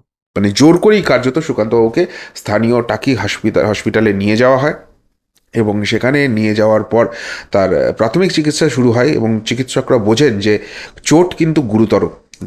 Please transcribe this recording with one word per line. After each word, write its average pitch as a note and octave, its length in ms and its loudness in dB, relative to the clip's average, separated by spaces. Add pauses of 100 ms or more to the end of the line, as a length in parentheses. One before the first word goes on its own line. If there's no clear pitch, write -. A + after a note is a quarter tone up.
(360)
মানে G2+ 140 2
জোর D#3 280 4
করেই G#3+ 240 4
কার্যত B2+ 360 0
সুকান্তবাবুকে A#2 680 0 (280)
স্থানীয় A#2 480 0
টাকি A2 320 -2
হসপিটা-, G#2 520 -2
হসপিটালে G#2+ 460 0
নিয়ে G2+ 240 0
যাওয়া B2+ 220 2
হয় D3 160 -2 (800)
এবং G#2 320 -2
সেখানে C3 440 0
নিয়ে G#2+ 260 0
যাওয়ার G#2+ 280 2
পর A2+ 240 0 (440)
তার, F#2 360 2
আহ, C2 60 0
প্রাথমিক E3 400 0
চিকিৎসা D3+ 360 0
শুরু B2 240 2
হয় B2 160 0
এবং A2+ 360 0
চিকিৎসকরা C3 540 -2
বোঝেন A2+ 400 2
যে G#2 200 0 (440)
চোট F3+ 320 2
কিন্তু D#3+ 280 0
গুরুতর, G#2 460 0 (380)